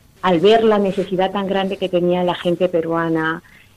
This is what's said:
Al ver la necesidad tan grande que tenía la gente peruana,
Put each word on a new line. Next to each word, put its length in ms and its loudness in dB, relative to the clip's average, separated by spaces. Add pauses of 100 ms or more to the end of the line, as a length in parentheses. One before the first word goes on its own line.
(200)
Al 200 0
ver 220 4
la 160 4
necesidad 540 -2
tan 140 -4
grande 320 -2
que 100 -4
tenía 340 0
la 120 0
gente 340 0
peruana, 720 -2 (340)